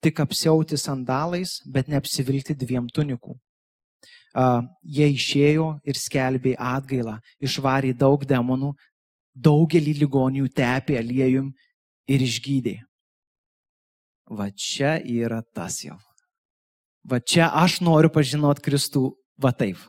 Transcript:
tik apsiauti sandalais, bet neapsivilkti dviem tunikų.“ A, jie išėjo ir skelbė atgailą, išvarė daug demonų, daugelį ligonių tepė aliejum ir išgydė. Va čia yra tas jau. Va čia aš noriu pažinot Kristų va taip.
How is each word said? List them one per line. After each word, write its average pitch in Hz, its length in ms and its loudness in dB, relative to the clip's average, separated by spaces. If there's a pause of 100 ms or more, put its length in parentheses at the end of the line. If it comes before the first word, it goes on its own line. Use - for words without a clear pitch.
tik 160 180 0
apsiauti 156 580 0
sandalais, 143 880 -4
bet 131 220 -2
neapsivilkti 139 680 -2
dviem 123 320 -4
tunikų.“ 143 480 -6 (1000)
A, 123 280 2 (200)
jie 147 280 2
išėjo 147 720 0
ir 135 120 -6
skelbė 131 600 -2
atgailą, 123 640 -4 (220)
išvarė 135 520 0
daug 139 300 4
demonų, 131 500 0 (600)
daugelį 151 640 4
ligonių 135 560 2
tepė 127 460 0
aliejum 131 500 0 (580)
ir 135 140 4
išgydė. 120 560 -2 (1500)
Va 104 180 -6
čia 143 480 -2
yra 117 440 -4 (120)
tas - 300 -10
jau. - 140 -16 (1080)
Va 123 140 -2
čia 165 340 2
aš 170 320 2
noriu 160 240 6
pažinot 143 540 0
Kristų 135 480 0 (240)
va - 180 0
taip. 98 240 -4 (120)